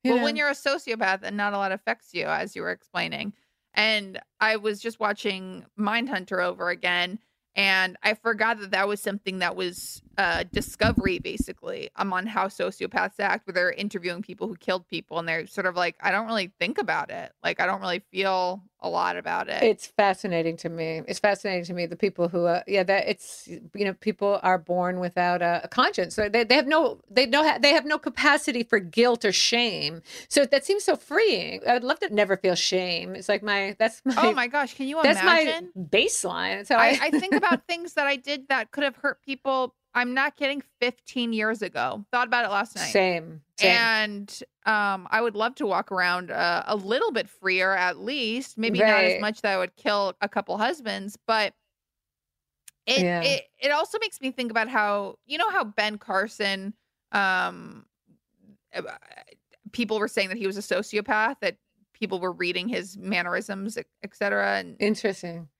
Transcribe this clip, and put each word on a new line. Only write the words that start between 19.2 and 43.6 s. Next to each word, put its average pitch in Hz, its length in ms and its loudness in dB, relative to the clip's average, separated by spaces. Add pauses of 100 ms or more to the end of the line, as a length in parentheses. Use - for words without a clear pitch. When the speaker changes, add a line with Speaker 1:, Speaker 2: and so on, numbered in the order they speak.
Speaker 2:
it." - 120 -2
Speaker 1:
It's 214 260 2
fascinating 180 680 2
to 170 120 -8
me. 160 360 -6
It's 185 140 -8
fascinating 196 460 0
to 175 80 -8
me, 175 120 -2
the 170 120 -10
people 180 320 0
who, 175 160 0
uh, 175 200 2
yeah, 190 180 2
that 196 260 2
it's, - 360 -8 (280)
you 202 100 -2
know, 190 100 0
people 202 480 0
are 185 160 4
born 180 440 -2
without 175 400 0
a, 175 240 2
a - 20 -12
conscience. 269 480 0
So 208 140 0
they, 226 160 4
they 240 100 6
have 277 120 4
no, 311 420 2
they 247 160 4
don't 285 200 4
ha-, 302 160 4
they 285 120 8
have 302 120 6
no 302 120 0
capacity 294 680 2
for 220 160 4
guilt 233 460 4
or 190 80 4
shame. 170 680 0 (280)
So 285 160 6
that 277 200 2
seems 392 200 0
so 330 100 4
freeing. 226 720 0
I 240 60 6
would 240 100 2
love 277 160 -2
to 339 140 -4
never 196 240 4
feel 180 180 2
shame. 180 600 -2
It's 190 120 -8
like 202 160 0
my, 202 360 -2
that's 226 260 0
my 262 120 0
Speaker 2:
Oh 330 160 6
my 247 140 2
gosh, 277 280 -2
can 269 120 -6
you 311 160 -2
Speaker 1:
that's 302 200 6
my 339 180 6
Speaker 2:
imagine? 330 300 -2 (180)
Speaker 1:
baseline. 190 680 0
That's 202 120 -12
how 247 80 6
Speaker 2:
I, 226 140 8
Speaker 1:
I 277 160 2
Speaker 2:
I 320 40 0
think 359 220 2
Speaker 1:
<laughs> - 120 2
Speaker 2:
about 339 220 2
things 339 280 -6
that 285 120 2
I 277 80 2
did 269 320 -6
that 254 240 0
could 285 140 -2
have 262 100 -2
hurt - 260 -4
people. 262 540 -2 (220)
I'm 247 160 0
not 277 220 0
kidding, 277 260 -2 (200)
fifteen 240 500 -2
years 220 300 -2
ago. 190 500 -4
Thought 247 160 2
about 240 160 2
it 196 60 -2
last 202 260 -2
night. 175 160 -4
Speaker 1:
Same, 165 520 0 (140)
same. 214 200 6